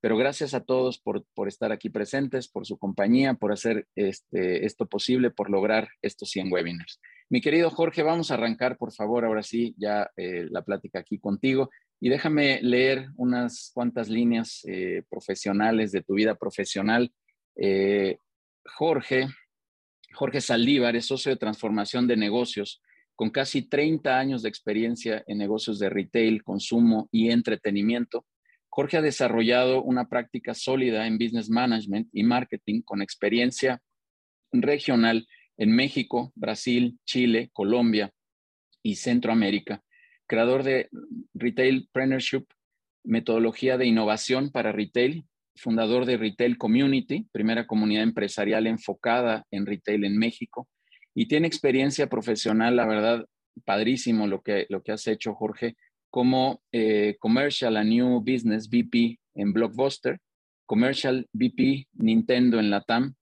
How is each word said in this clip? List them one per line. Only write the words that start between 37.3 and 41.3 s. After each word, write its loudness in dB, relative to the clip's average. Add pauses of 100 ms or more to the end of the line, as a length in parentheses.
Colombia 2 (680)
y -2
Centroamérica. 0 (440)
Creador 2
de 0 (440)